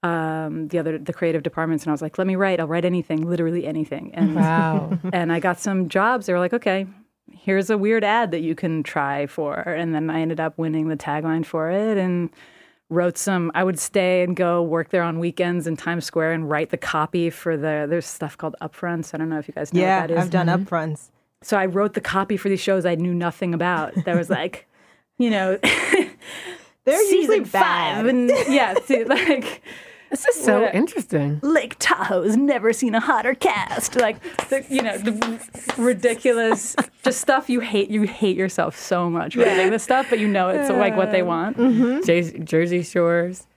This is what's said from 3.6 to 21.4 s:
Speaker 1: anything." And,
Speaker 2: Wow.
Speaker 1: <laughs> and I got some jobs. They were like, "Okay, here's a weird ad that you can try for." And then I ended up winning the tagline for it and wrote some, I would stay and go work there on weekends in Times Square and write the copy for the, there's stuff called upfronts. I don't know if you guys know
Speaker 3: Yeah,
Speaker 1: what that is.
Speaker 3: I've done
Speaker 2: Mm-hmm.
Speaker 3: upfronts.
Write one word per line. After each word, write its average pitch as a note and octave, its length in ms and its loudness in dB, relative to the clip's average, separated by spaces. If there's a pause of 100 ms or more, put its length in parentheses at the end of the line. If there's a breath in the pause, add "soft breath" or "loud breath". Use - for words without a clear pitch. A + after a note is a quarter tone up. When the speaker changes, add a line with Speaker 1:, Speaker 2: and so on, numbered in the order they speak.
Speaker 1:
anything." D#3 480 -6
And, E3+ 220 2
Speaker 2:
Wow. D#3+ 680 0
Speaker 1:
<laughs> F3+ 100 -4
and E3+ 180 0
I E3+ 80 0
got F3+ 180 0
some F#3+ 300 -2
jobs. G#3+ 380 0
They F3+ 80 0
were F3 40 2
like, F3+ 140 0
"Okay, G3 340 0 (460)
here's F#3+ 380 0
a G#3+ 80 2
weird G#3+ 260 2
ad G#3+ 280 2
that E3+ 80 -2
you D#3+ 140 -2
can D#3+ 280 -2
try C#3+ 440 -2
for." D3 280 -6
And E3 400 -4
then D#3 160 0
I D#3+ 100 -2
ended D#3+ 180 -2
up D#3+ 200 -4
winning D#3+ 300 0
the D#3 100 -2
tagline D#3+ 480 -2
for D#3+ 240 -2
it G#3 260 0
and F3+ 320 0 (640 soft breath)
wrote F3 260 0
some, F3+ 380 -2
I E3+ 100 2
would F#3 140 0
stay F#3 440 2
and F3+ 140 0
go F3 260 2
work E3 280 -2
there F3+ 120 2
on E3 160 -2
weekends F3 480 -2
in D#3+ 120 -4
Times E3+ 260 -4
Square D#3+ 280 0
and D#3+ 180 -2
write D3+ 180 0
the - 80 -4
copy E3 540 0
for E3 260 -4
the, D3+ 320 -2
there's E3 160 0
stuff - 320 -10
called D#3 240 -6
upfronts. E3 540 -6
I - 20 -8
don't D#3+ 140 -4
know D#3 80 -4
if D3 100 -10
you - 60 -12
guys D3+ 180 -6
know F3 80 2
Speaker 3:
Yeah, F#3 220 2
Speaker 1:
what E3 60 -4
that E3 100 0
is. F3 60 2
Speaker 3:
I've F3+ 60 -4
done F3 180 2
Speaker 2:
Mm-hmm. F3+ 160 2 (100)
Speaker 3:
upfronts. D#3+ 340 -4 (340)